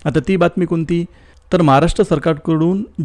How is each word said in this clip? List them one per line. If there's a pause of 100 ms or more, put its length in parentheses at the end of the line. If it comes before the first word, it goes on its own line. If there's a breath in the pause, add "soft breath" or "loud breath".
आता
ती
बातमी
कोणती? (480 soft breath)
तर
महाराष्ट्र
सरकारकडून (220)